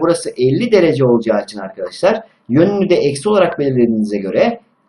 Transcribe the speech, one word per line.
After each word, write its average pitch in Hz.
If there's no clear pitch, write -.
burası 165
elli 151
derece 151
olacağı 110
için 104
arkadaşlar 98
yönünü 185
de 175
eksi 143
olarak 185
belirlediğinize 117
göre 107